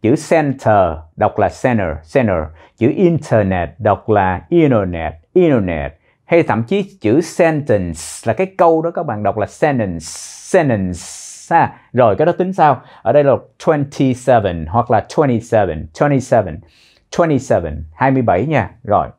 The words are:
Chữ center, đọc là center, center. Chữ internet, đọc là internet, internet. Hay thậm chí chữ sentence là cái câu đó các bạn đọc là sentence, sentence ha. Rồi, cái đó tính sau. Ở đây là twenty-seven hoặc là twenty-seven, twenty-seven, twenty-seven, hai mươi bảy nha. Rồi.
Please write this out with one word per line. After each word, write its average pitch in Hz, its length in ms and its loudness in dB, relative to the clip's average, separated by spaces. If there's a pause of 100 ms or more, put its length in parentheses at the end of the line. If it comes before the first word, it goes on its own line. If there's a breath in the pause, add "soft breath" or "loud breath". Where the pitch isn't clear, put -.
Chữ 110 140 2 (140)
center, 139 480 2 (380)
đọc 104 240 -2
là 101 100 2 (140)
center, 113 240 0 (260)
center. 113 240 2 (400 soft breath)
Chữ 113 180 2
internet, 104 720 0 (100)
đọc 104 300 0
là 95 400 0
internet, 98 640 0 (200)
internet. 95 680 0 (260)
Hay 170 180 2
thậm 110 200 0
chí 196 380 -4
chữ 110 200 2
sentence 139 800 -2 (260)
là 113 80 -2
cái 185 140 -2 (100)
câu 165 240 2
đó 165 100 -4
các 175 140 -8
bạn 110 180 -6
đọc 98 140 -2
là 104 100 -2
sentence, 113 520 -2
sentence 95 1000 -2 (500)
ha. 160 240 2 (200 loud breath)
Rồi, 117 220 4
cái 151 100 0
đó 170 60 2
tính 180 220 -2
sau. 151 280 2 (200 loud breath)
Ở - 100 -2
đây 143 120 4
là 139 120 4 (280)
twenty-seven 127 1040 0
hoặc 110 220 -2
là 110 180 2
twenty-seven, 107 840 0
twenty-seven, 123 640 0 (540 soft breath)
twenty-seven, 110 720 -2 (100)
hai 135 180 0
mươi 131 100 0
bảy 101 240 2
nha. 135 240 -2 (140)
Rồi. 95 240 0 (120)